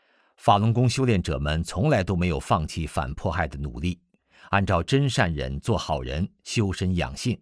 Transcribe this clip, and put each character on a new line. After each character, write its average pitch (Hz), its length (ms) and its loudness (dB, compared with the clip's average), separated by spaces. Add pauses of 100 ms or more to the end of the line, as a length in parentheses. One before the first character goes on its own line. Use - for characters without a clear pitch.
(360)
法 107 200 4
轮 110 160 4
功 123 160 4
修 131 160 0
炼 107 180 2
者 76 160 -2
们 73 240 0
从 95 280 0
来 110 120 4
都 92 140 -2
没 87 120 2
有 73 120 0
放 80 260 0
弃 78 200 -6
反 71 280 -4
迫 - 160 -4
害 80 160 -2
的 69 120 -8
努 67 220 -6
力， 87 200 -4 (500)
按 98 140 2
照 92 180 2
真 139 260 2
善 101 240 2
忍 67 280 -4
做 110 160 0
好 78 240 -2
人、 65 260 -2 (180)
修 101 280 0
身 92 240 0
养 69 180 -2
性， - 280 -2